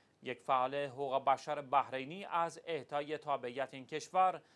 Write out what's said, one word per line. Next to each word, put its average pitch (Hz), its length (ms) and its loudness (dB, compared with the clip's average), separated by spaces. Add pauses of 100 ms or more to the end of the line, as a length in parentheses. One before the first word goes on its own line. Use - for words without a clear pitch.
(220)
یک 123 180 -6
فعال 131 340 2
حقوق 135 500 -2
بشر 143 380 2
بحرینی 135 640 0
از 170 400 -2
اعطای 147 540 -4
تابعیت 131 560 -2
این 131 120 -12
کشور 170 560 2 (140)